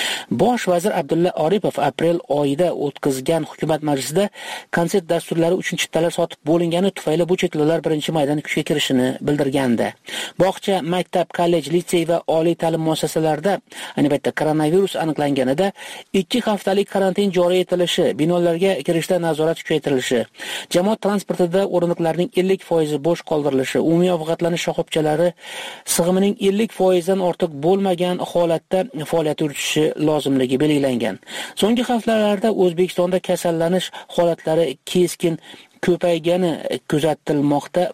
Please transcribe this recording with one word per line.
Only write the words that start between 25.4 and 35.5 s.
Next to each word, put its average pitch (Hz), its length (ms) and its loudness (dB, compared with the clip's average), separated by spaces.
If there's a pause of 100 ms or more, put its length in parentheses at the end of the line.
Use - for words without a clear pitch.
sig'imining 190 420 2 (120)
ellik 196 320 0
foizdan 185 480 2
ortiq 170 220 -2 (160)
bo'lmagan 180 540 0 (120)
holatda 175 520 0 (280)
faoliyat 151 280 0
yuritishi 151 440 0 (240)
lozimligi 135 520 2
belgilangan. 131 560 2 (440)
So'nggi 233 300 2
haftalarda 214 640 0
O'zbekistonda 180 680 0
kasallanish 170 680 0 (280)
holatlari 165 680 0
keskin 170 560 0 (460)